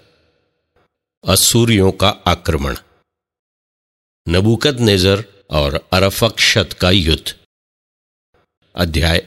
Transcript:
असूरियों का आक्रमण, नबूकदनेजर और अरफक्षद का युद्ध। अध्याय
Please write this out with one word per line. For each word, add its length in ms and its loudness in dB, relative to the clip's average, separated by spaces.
असूरियों 680 2
का 180 -2
आक्रमण, 480 -2
नबूकदनेजर 960 2
और 440 -2
अरफक्षद 800 0
का 180 0
युद्ध। 420 -2
अध्याय 520 0